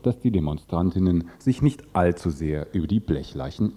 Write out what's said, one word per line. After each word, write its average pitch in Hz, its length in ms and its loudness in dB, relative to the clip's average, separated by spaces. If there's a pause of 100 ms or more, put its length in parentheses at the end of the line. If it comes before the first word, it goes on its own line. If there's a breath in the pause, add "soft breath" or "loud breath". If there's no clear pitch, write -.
dass - 160 0
die 120 120 0
Demonstrantinnen 87 960 0 (100)
sich - 220 0
nicht - 300 0
allzu 90 380 2
sehr 76 440 -4
über 82 140 -2
die 107 140 0
Blechleichen 104 760 -4